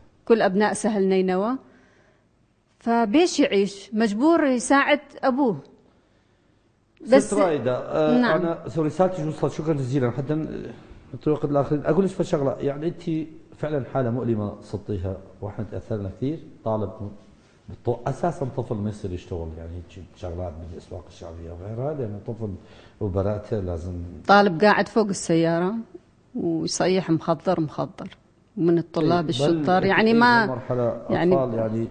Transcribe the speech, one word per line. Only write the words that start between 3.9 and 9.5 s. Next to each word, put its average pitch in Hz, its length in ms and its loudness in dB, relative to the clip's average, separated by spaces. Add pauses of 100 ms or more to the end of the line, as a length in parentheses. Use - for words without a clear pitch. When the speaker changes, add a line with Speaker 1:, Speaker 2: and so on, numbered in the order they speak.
Speaker 1:
مجبور 233 500 4
يساعد 269 560 2 (240)
أبوه. 247 340 2 (1500)
Speaker 2:
ست 233 100 4
Speaker 1:
بس 269 180 4
Speaker 2:
رائدة، 139 440 2
آه، 160 440 2
Speaker 1:
نعم. 226 200 2
Speaker 2:
أنا 165 260 -2
سوري 156 200 0
رسالتي 185 400 0
وصلت، 151 260 -2